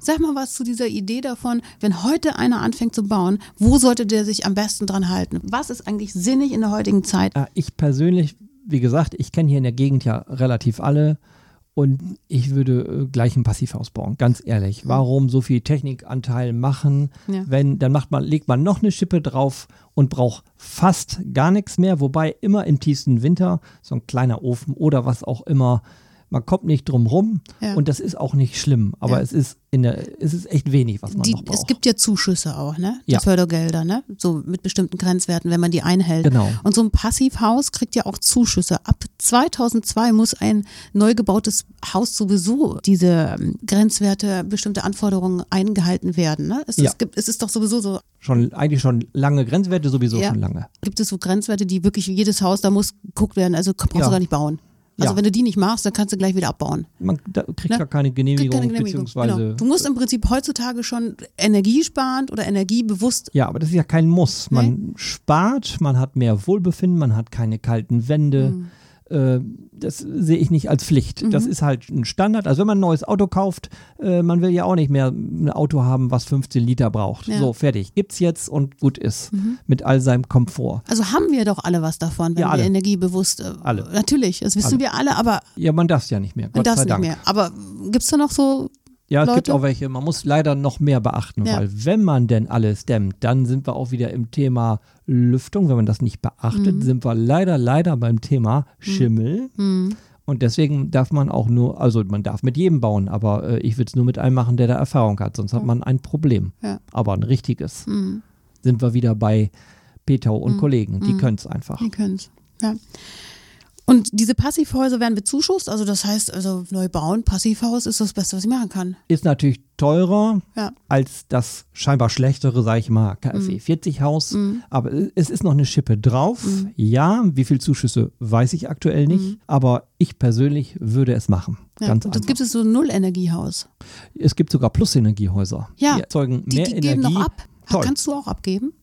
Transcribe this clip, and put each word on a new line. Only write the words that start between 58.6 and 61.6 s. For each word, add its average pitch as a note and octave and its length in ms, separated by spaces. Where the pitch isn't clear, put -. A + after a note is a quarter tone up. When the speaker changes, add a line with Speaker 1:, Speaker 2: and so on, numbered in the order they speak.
Speaker 1:
Genehmigung, C3 380
Speaker 2:
beziehungsweise A#2 320
Speaker 1:
genau. A2 180
Du B2 100
musst C#4+ 220
im C#4 80
Prinzip A#3+ 340
heutzutage B3 540
schon A#3 320
energiesparend C4 960